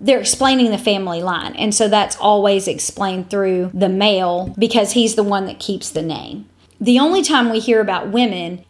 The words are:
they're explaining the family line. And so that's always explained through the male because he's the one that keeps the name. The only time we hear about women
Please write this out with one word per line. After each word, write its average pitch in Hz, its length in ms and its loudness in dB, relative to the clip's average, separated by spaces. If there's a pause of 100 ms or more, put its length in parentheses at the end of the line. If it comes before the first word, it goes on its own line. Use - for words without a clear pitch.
they're 247 200 2
explaining 254 500 2
the 202 80 -2
family 190 440 -2
line. 180 340 -6
And 208 180 -2
so 220 140 2
that's 202 280 2
always 202 520 2
explained 185 600 -6
through 185 460 0
the 185 160 2
male 185 680 0
because 220 340 0
he's 226 240 2
the 214 60 2
one 202 240 0
that - 120 -12
keeps - 320 -8
the 160 120 -6
name. 156 440 -10 (360)
The 240 160 4
only 330 240 2
time 262 280 2
we 220 80 0
hear 220 240 2
about 196 260 -2
women 185 600 -2